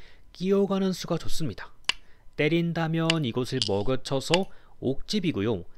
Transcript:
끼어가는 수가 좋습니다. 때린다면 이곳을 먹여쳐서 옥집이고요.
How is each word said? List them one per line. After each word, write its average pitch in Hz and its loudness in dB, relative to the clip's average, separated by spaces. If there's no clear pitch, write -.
끼어가는 190 0
수가 170 -4
좋습니다. - 2
때린다면 160 2
이곳을 123 -2
먹여쳐서 131 2
옥집이고요. 120 0